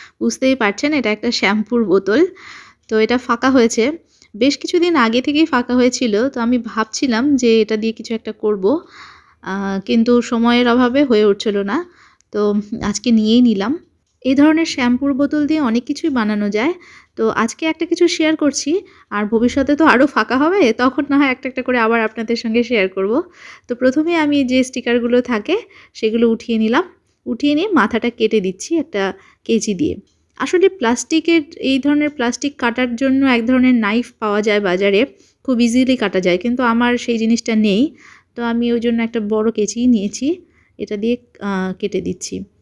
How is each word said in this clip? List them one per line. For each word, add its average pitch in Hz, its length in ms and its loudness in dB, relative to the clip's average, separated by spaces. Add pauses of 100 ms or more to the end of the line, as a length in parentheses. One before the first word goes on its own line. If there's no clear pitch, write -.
(200)
বুঝতেই 262 340 0
পারছেন 269 380 -2
এটা 240 180 0
একটা 214 200 -4
শ্যাম্পুর 220 540 0
বোতল। 196 420 2 (640)
তো 220 100 -2
এটা 220 200 2
ফাঁকা 247 320 -2
হয়েছে, 240 420 2 (440)
বেশ 269 220 2
কিছুদিন 339 380 0
আগে 240 260 2
থেকেই 302 240 0
ফাঁকা 247 280 -2
হয়েছিল। 247 540 0
তো 262 120 -8
আমি 240 180 0
ভাবছিলাম 233 800 -2
যে 233 260 4
এটা 220 140 -2
দিয়ে 220 160 -2
কিছু 226 220 -10
একটা 220 180 -8
করব, 214 480 0 (600)
আহ, 196 380 -6
কিন্তু 240 420 2
সময়ের 240 460 2
অভাবে 247 360 2
হয়ে 220 200 2
উঠছিল 202 380 0
না। 247 280 -4 (420)
তো 208 220 0 (280)
আজকে 208 280 -2
নিয়েই 220 300 4
নিলাম। 233 380 2 (420)
এই 262 140 0
ধরনের 311 320 4
শ্যাম্পুর 254 480 0
বোতল 285 320 0
দিয়ে 311 140 0
অনেক 240 240 0
কিছুই 302 260 -4
বানানো 214 380 -2
যায়। 214 240 0 (440)
তো 220 120 0
আজকে 226 380 -4
একটা 320 200 -4
কিছু 339 220 2
শেয়ার 311 280 0
করছি, 302 460 -2 (280)
আর 208 160 -4
ভবিষ্যতে 247 500 0
তো 320 80 2
আরও 254 220 6
ফাঁকা 233 300 -2
হবে, 302 360 2
তখন 254 380 -2
না 277 80 2
হয় 285 80 4
একটা 247 220 -4
একটা 247 140 -8
করে 247 160 -2
আবার 226 220 2
আপনাদের 226 360 -4
সঙ্গে 226 260 0
শেয়ার 226 260 0
করব। 202 340 -2 (460)
তো 240 60 -4
প্রথমে 302 420 0
আমি 294 280 2
যে 254 200 0
স্টিকারগুলো 240 560 -2
থাকে 247 360 -2 (380)
সেগুলো 226 360 0
উঠিয়ে 226 280 -2
নিলাম, 233 260 2 (420)
উঠিয়ে 285 280 -2
নিয়ে 339 140 0
মাথাটা 233 420 0
কেটে 220 300 0
দিচ্ছি 190 360 -4
একটা 196 360 -4 (320)
কেচি 214 300 0
দিয়ে। 151 220 -2 (400)
আসলে 370 320 2
প্লাস্টিকের, 320 720 0 (140)
এই 269 220 0
ধরনের 294 320 0
প্লাস্টিক 269 460 -4
কাটার 240 400 -2
জন্য 269 300 2
এক 233 200 2
ধরনের 254 280 4
নাইফ 226 440 0
পাওয়া 208 240 -2
যায় 208 180 2
বাজারে, 196 460 2 (360)
খুব 247 180 0
ইজিলি 247 360 2
কাটা 196 240 -2
যায়, 180 180 2
কিন্তু 247 240 -4
আমার 240 360 2
সেই 240 200 -4
জিনিসটা 226 380 0
নেই। 214 380 2 (400)
তো 240 80 -10
আমি 233 300 -2
ওই 233 80 0
জন্য 233 220 0
একটা 226 180 -4
বড় 214 320 -2
কেচি 220 340 -2
নিয়েছি, 247 580 0 (340)
এটা - 180 -8
দিয়ে, 226 200 -2 (240)
আহ, 190 380 -4
কেটে 190 220 -4
দিচ্ছি। 185 440 -10 (180)